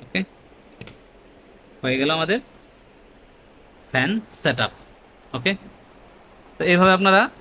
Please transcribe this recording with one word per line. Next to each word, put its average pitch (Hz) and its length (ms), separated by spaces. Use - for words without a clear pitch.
ওকে? 185 180
হয়ে 131 160
গেল 139 140
আমাদের 160 280
ফ্যান 151 280
সেটআপ, 120 280
ওকে? 156 220
তো - 60
এইভাবে 180 280
আপনারা 190 300